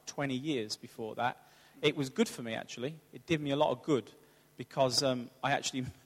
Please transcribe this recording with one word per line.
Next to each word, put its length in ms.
twenty 300
years 420
before 380
that, 280
it 140
was 160
good 180
for 140
me, 100
actually. 460
It 140
did 160
me 80
a 80
lot 140
of 100
good 300
because, 460
um, 300
I 100
actually, 340